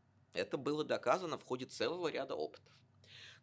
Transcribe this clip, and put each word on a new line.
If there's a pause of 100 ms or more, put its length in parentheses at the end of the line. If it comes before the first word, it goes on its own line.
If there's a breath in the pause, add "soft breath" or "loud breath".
(340)
Это
было
доказано
в
ходе
целого
ряда
опытов. (680 loud breath)